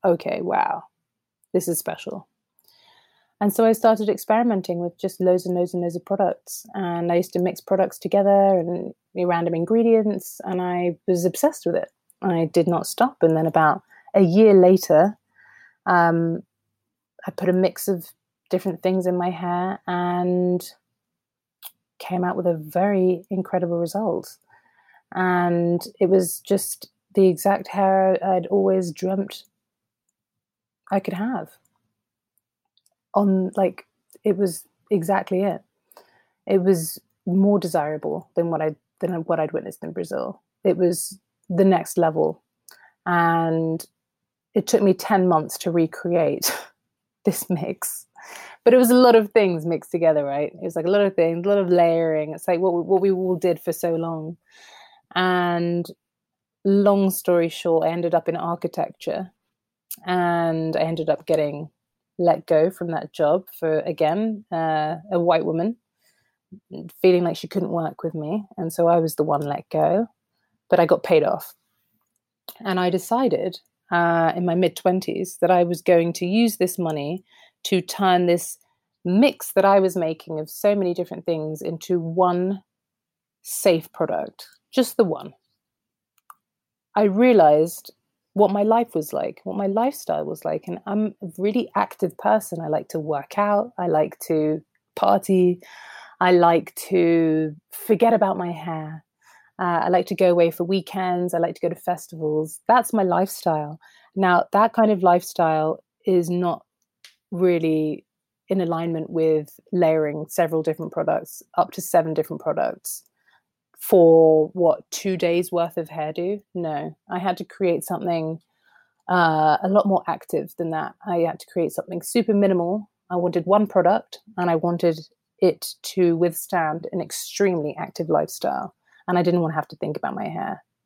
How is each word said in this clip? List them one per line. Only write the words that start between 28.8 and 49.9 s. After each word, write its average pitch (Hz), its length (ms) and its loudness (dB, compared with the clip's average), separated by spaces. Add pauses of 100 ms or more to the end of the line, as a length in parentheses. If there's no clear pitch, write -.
dreamt 190 520 -6 (1500)
I 196 100 2
could 190 140 -6
have. 214 380 -6 (1600)
On, 190 440 2
like, - 320 -2 (340)
it 202 140 0
was 185 320 -4 (200)
exactly 190 540 -2
it. 202 200 -4 (840)
It 190 160 2
was 175 380 0 (260)
more 190 320 4
desirable 156 760 -4
than 170 140 0
what 160 120 -2
I, 156 140 -2 (240)
than 170 240 -4
what 160 160 -2
I'd 156 100 -2
witnessed - 320 -8
in 165 80 -10
Brazil. 165 500 -8 (220)
It 180 140 0
was 175 420 -2 (300)
the 190 160 2
next 180 340 0
level. 160 420 0 (640)
And 165 800 0 (680)
it - 140 -2
took 220 120 2
me 196 140 4
ten 190 320 0
months 160 320 0
to 175 140 -4
recreate 165 840 -2 (340)
<laughs> - 340 -16
this - 260 -2
mix. - 560 -6 (580)
But 233 100 6
it - 20 8
was 247 140 6
a 247 40 6
lot 247 220 8
of 214 160 2
things 175 340 2
mixed 165 240 -4